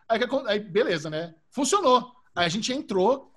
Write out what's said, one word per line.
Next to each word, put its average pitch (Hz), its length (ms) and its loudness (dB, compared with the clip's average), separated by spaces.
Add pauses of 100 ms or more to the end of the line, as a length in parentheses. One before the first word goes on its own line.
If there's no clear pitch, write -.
Aí, 226 120 2
que 247 60 0
acon-, 269 220 -4
aí, 208 120 -2
beleza, 180 500 -2
né? 160 240 -8 (180)
Funcionou. 277 600 2 (240)
Aí 175 100 2
a 170 40 0
gente 214 220 -4
entrou, 240 640 0